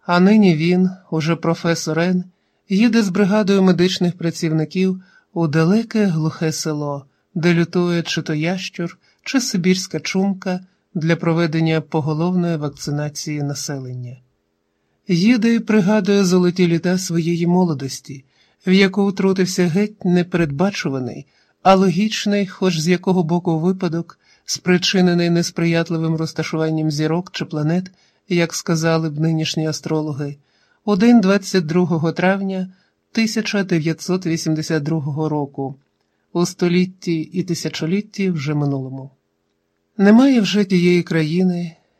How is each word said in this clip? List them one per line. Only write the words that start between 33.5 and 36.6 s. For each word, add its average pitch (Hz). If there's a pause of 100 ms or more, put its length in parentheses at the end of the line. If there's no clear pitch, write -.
дев'ятсот 175
вісімдесят 160
другого 156
року, 139 (560)
у 170
столітті 180